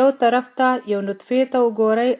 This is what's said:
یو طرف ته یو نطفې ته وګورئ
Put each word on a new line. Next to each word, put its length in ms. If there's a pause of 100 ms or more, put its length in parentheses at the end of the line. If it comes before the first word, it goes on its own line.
یو 80 (140)
طرف 240 (120)
ته 100 (240)
یو 160
نطفې 340 (100)
ته 140
وګورئ 540